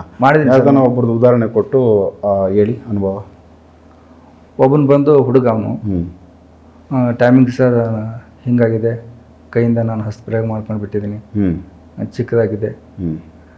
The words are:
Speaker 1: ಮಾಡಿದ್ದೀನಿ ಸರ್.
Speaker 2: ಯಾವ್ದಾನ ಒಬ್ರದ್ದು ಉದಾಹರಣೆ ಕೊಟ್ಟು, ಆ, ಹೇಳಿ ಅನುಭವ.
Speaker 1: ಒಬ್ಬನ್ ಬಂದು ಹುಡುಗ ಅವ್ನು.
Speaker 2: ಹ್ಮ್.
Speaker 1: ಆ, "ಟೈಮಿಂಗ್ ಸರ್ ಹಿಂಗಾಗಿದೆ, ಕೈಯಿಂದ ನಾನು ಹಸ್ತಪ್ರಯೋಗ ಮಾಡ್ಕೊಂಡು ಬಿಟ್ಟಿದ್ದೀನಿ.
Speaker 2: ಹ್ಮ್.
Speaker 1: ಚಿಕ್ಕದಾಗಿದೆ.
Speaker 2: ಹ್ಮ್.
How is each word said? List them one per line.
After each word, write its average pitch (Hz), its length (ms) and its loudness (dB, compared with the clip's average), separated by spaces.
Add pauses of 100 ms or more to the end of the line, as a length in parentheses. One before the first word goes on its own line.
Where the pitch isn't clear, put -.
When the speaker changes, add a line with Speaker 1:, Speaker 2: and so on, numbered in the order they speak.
(220)
Speaker 1:
ಮಾಡಿದ್ದೀನಿ 143 280 4
ಸರ್. 131 100 4
Speaker 2:
ಯಾವ್ದಾನ 139 240 4
ಒಬ್ರದ್ದು 120 300 0
ಉದಾಹರಣೆ 120 340 2
ಕೊಟ್ಟು, 110 600 0 (200)
ಆ, 98 200 0
ಹೇಳಿ 104 320 0 (100)
ಅನುಭವ. 101 340 -4 (1400)
Speaker 1:
ಒಬ್ಬನ್ 139 280 4
ಬಂದು 143 360 4
ಹುಡುಗ 123 240 2
ಅವ್ನು. 110 280 -2
Speaker 2:
ಹ್ಮ್. 90 340 -6 (800)
Speaker 1:
ಆ, 123 200 0
"ಟೈಮಿಂಗ್ 123 380 4
ಸರ್ 123 380 0 (580)
ಹಿಂಗಾಗಿದೆ, 117 600 -2 (440)
ಕೈಯಿಂದ 117 280 0
ನಾನು 113 260 -4
ಹಸ್ತಪ್ರಯೋಗ 110 420 -6
ಮಾಡ್ಕೊಂಡು 107 360 -8
ಬಿಟ್ಟಿದ್ದೀನಿ. 101 340 -8
Speaker 2:
ಹ್ಮ್. 101 440 -4 (460)
Speaker 1:
ಚಿಕ್ಕದಾಗಿದೆ. 110 640 -4
Speaker 2:
ಹ್ಮ್. 80 520 -10 (380)